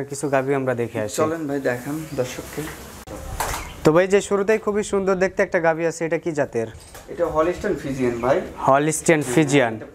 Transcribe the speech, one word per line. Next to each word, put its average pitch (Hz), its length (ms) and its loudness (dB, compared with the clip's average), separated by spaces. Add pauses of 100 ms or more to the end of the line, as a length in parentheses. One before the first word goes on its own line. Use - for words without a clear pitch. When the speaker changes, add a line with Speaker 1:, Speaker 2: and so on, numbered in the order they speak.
(100)
Speaker 1:
কিছু 143 140 -6 (100)
গাভী 135 260 2
আমরা 131 120 0 (100)
দেখে 113 220 -4
আসি। 107 180 -6
Speaker 2:
চলেন 160 260 0
ভাই, 143 100 -4 (120)
দেখান 123 240 -4 (260)
দর্শককে। - 420 -6 (1200)
Speaker 1:
তো 151 100 8
ভাই, 180 200 6
যে 202 140 6
শুরুতেই 202 380 2
খুবই 208 160 0 (100)
সুন্দর 196 220 2 (100)
দেখতে 190 220 0
একটা 185 200 -2
গাভী 160 240 2
আছে, 156 180 -6
এটা 165 160 0
কি 175 140 -2
জাতের? 117 300 -2 (440)
Speaker 2:
এটা 170 120 -2 (100)
হলিস্টিয়ান 175 460 0
ফ্রিজিয়ান 131 340 -2 (100)
ভাই। 135 120 4 (300)
Speaker 1:
হলিস্টিয়ান 151 560 4 (100)
ফ্রিজিয়ান। 139 460 6
Speaker 2:
এটা 104 160 -12